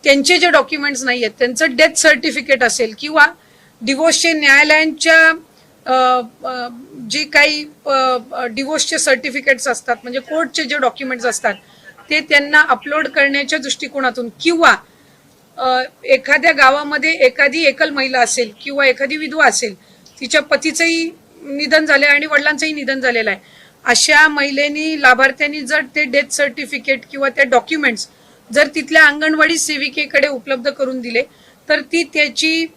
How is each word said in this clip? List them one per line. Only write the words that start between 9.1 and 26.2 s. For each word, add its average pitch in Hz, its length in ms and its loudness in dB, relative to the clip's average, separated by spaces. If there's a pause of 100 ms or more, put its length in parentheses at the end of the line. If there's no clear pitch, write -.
असतात, 240 340 -4
म्हणजे 247 180 -8
कोर्टचे 311 440 -6
जे 277 140 -4
डॉक्युमेंट्स 254 480 -4
असतात, 233 280 -2 (560)
ते 302 100 0
त्यांना 294 480 2
अपलोड 285 400 -2
करण्याच्या 277 500 -2
दृष्टिकोनातून 254 680 -6 (120)
किंवा, 320 340 2 (840)
अ, 254 260 -2 (220)
एखाद्या 269 480 2
गावामध्ये 285 600 2
एखादी 285 520 2
एकल 302 260 0
महिला 262 300 -2
असेल 233 320 -2 (100)
किंवा 277 240 -2
एखादी 262 300 0
विधवा 302 300 0
असेल, 214 280 -2 (460)
तिच्या 277 220 0
पतीचंही 330 680 -2 (320)
निधन 294 420 -2
झालं 285 220 2
आहे 285 80 4
आणि 294 120 -2
वडिलांचंही 302 460 -2
निधन 269 280 -6
झालेलं 233 300 -2
आहे, 196 100 -8 (440)
अशा 302 440 4
महिलेनी, 294 720 -2
लाभार्थ्यांनी 269 580 2
जर 294 200 -2 (160)
ते 302 80 0
डेथ 277 280 -2